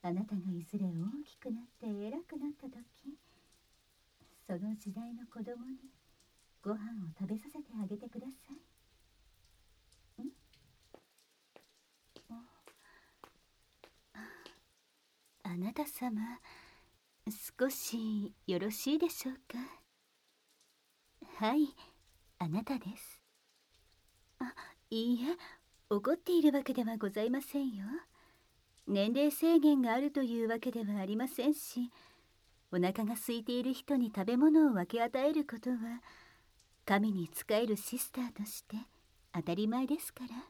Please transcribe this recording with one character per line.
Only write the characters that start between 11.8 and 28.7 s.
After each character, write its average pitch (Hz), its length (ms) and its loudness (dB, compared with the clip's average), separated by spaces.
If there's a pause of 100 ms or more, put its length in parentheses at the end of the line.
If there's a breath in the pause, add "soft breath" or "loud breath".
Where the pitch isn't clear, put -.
あ 175 140 -6
な 190 160 -4
た 302 120 -2
様、 240 540 -4 (1200 loud breath)
少 262 100 4
し 214 640 -4 (140)
よ 180 120 0
ろ 214 120 -2
し 269 240 0
い 311 40 0
で 339 100 2
し - 200 -6
ょ - 20 -4
う 262 40 -10 (120)
か？ 240 120 -10 (1900)
は 233 100 2
い、 302 200 4 (640 loud breath)
あ 175 80 0
な 185 160 0
た 262 160 -2
で - 180 -10
す。 - 240 -18 (1160)
あ、 247 160 -6 (340 loud breath)
い 233 260 2
い 233 80 -4
え、 330 140 0 (520 loud breath)
怒 208 240 2
っ 349 40 2
て - 140 -4
い 349 100 6
る 294 100 8
わ 277 120 0
け 269 100 -2
で 254 100 0
は 220 140 -2
ご 214 120 -2
ざ 208 120 -2
い 226 80 2
ま 262 120 0
せ 277 180 -4
ん 269 160 -2
よ。 196 100 -6 (1000 soft breath)